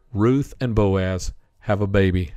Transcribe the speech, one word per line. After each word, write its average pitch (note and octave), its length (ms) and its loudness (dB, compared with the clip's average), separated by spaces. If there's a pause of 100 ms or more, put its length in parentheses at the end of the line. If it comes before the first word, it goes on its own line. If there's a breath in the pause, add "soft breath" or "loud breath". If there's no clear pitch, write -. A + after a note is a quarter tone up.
(120)
Ruth B2 480 0
and A#2+ 140 -2
Boaz F#2+ 580 0 (280)
have G2+ 200 -2
a G#2 60 0
baby, F#2+ 500 0